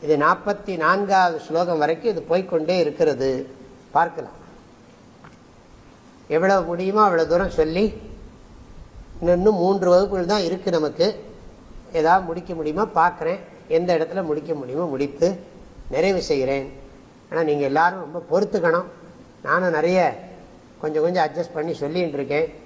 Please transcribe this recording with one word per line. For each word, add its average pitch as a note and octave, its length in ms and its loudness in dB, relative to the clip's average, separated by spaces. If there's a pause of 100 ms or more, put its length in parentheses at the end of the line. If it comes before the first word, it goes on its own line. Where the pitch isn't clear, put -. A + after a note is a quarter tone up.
இது D3+ 140 4
நாற்பத்தி F#3 600 0
நான்காவது F3+ 680 2
ஸ்லோகம் E3 360 0
வரைக்கும் E3 320 0
இது D#3+ 160 -4
போய்க்கொண்டே F3 540 0
இருக்கிறது. C#3+ 460 0 (640)
பார்க்கலாம், D#3+ 460 -2 (1900)
எவ்வளவு F#3 400 4
முடியுமோ F#3+ 340 0
அவ்வளவு E3 280 2
தூரம் F3+ 280 0
சொல்லி, D#3+ 260 2 (1400)
இன்னும் F3+ 420 2
மூன்று F#3 260 2
வகுப்புகள் F#3 440 4
தான் G3 160 0
இருக்கு F3+ 220 -4
நமக்கு. D#3+ 360 0 (920)
ஏதாவது F3 260 4
முடிக்க E3+ 280 -8
முடியுமா D#3+ 320 -2 (100)
பார்க்குறேன், F3 440 0 (280)
எந்த E3+ 300 2
இடத்துல E3+ 320 -2
முடிக்க D3+ 240 -4
முடியுமோ C#3+ 320 -6
முடித்து C#3+ 420 0 (640)
நிறைவு F3 300 0
செய்கிறேன். C3+ 500 -2 (580)
ஆனா E3 140 -2
நீங்க D3 220 2
எல்லாரும் E3 400 2
ரொம்ப E3 240 -10
பொறுத்துக்கணும். E3+ 580 0 (560)
நானும் E3+ 340 0
நிறைய E3 400 2 (640)
கொஞ்சம் D#3 260 -2
கொஞ்சம் F3 200 2
அட்ஜஸ்ட் D#3 320 -6
பண்ணி D#3+ 140 -4
சொல்லின்னு D3+ 480 -4
இருக்கேன். C#3+ 340 -2 (120)